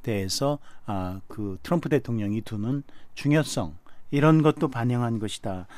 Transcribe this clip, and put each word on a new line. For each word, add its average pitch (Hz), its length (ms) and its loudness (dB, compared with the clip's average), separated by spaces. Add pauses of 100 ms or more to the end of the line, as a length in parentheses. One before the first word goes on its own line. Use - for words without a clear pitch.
대해서, 117 580 0 (260)
아, 95 420 -4
그 101 360 -6
트럼프 165 260 0
대통령이 110 520 0
두는 117 420 -4 (320)
중요성 135 600 0 (340)
이런 151 320 8
것도 151 240 4
반영한 120 500 0
것이다. 101 480 -6 (120)